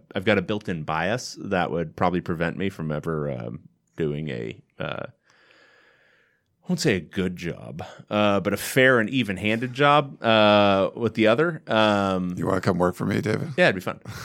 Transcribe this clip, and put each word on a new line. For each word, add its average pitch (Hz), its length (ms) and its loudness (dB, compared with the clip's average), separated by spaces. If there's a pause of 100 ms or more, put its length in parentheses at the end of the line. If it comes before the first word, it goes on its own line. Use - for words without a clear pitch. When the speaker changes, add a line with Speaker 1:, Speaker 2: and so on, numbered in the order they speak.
(140)
Speaker 1:
I've 92 120 -6
got 104 120 4
a 92 60 0
built-in 92 400 -6
bias 85 560 -4
that 90 320 -2
would 82 240 -4
probably 90 260 0
prevent 85 360 -4
me 95 120 -4
from 78 220 -8
ever, 73 400 -4
um, 58 300 -10 (340)
doing 76 340 -4
a, 58 320 -8 (160)
uh, - 300 -8
I - 1600 -20
won't 180 100 0
say 113 180 2
a - 20 -4
good 92 360 -4
job, 65 460 -10 (300)
uh, 104 300 2
but 98 120 -2
a 101 40 0
fair 131 420 4
and 107 100 0
even-handed 113 640 -2
job, 143 500 2
uh, 104 720 6
with 113 200 -2
the 110 100 4
other. 151 400 2
Um, 98 720 2
Speaker 2:
You 85 80 -4
wanna 92 160 0
come 92 160 2
work 90 160 2
for 104 140 -4
me, 104 140 0
David? 104 360 -4
Speaker 1:
Yeah, 175 120 4
it'd 104 60 0
be 92 60 -6
fun. - 180 -8 (240)